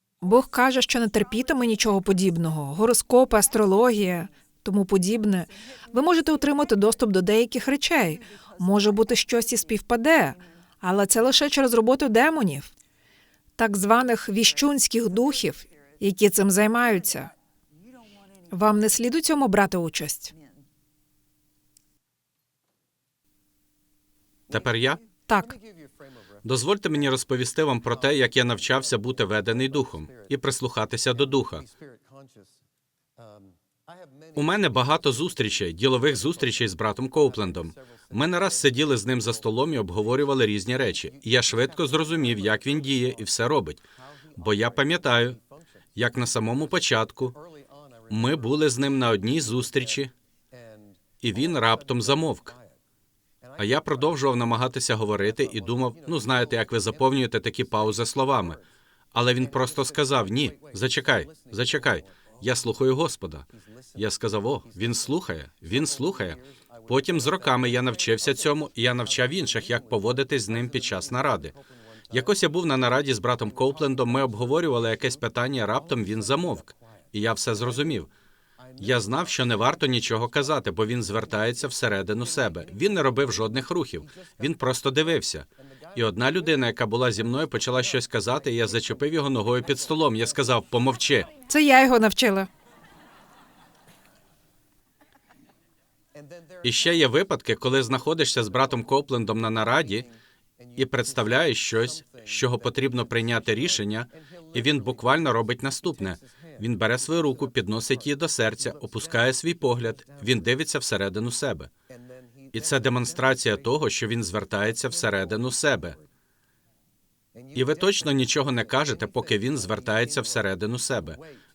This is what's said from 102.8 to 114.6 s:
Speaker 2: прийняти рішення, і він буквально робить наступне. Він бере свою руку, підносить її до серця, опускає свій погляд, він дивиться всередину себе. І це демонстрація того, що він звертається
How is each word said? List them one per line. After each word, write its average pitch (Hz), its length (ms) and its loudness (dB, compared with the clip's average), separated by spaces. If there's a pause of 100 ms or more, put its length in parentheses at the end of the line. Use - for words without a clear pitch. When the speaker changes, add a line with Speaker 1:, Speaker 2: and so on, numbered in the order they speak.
Speaker 2:
прийняти 117 480 -2
рішення, 110 520 -2 (480)
і 123 80 -2
він 139 180 2
буквально 127 520 0
робить 117 300 -2
наступне. 131 540 -6 (440)
Він 113 160 -4
бере 110 220 0
свою 160 240 -2
руку, 135 260 -2
підносить 113 580 -4
її 143 100 -2
до 160 120 -4
серця, 113 420 -2
опускає 117 640 -2
свій 170 220 -4
погляд, 120 520 -2 (160)
він 113 180 2
дивиться 135 380 0
всередину 104 520 -4
себе. 110 380 -6 (840)
І 117 80 -6
це 135 200 0
демонстрація 123 760 0
того, 127 340 -2
що - 160 -4
він 113 180 -4
звертається 104 640 -4